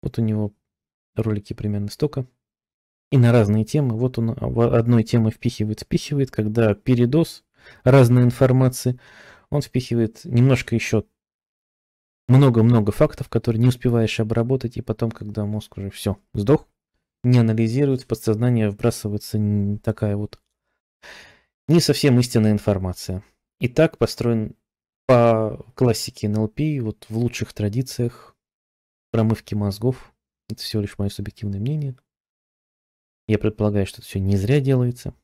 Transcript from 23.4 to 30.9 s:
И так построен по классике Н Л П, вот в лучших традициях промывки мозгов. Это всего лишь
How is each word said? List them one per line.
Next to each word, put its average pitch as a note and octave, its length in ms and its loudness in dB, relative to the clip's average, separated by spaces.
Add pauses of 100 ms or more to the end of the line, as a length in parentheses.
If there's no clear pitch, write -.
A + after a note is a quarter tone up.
И - 80 -4
так D#3+ 300 0
построен A2+ 580 -2 (520)
по A#2 580 2 (100)
классике - 520 -2
Н G#2 80 -2
Л A2 140 0
П, D3 320 -4
вот G#2+ 260 -8
в A2 100 -6
лучших A#2 360 -4
традициях A#2+ 840 -6 (760)
промывки A2 440 -2
мозгов. G#2 580 -6 (360)
Это - 120 -10
всего - 200 -6
лишь G2+ 160 -8